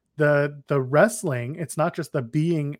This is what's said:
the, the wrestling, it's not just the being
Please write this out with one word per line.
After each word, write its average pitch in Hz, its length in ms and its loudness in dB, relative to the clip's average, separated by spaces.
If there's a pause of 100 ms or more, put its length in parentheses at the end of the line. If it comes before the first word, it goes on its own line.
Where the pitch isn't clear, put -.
(180)
the, 147 500 2
the 143 140 2
wrestling, 143 760 0
it's 170 220 -8
not 160 180 -2
just 160 160 -8
the 147 100 -2
being 151 580 -2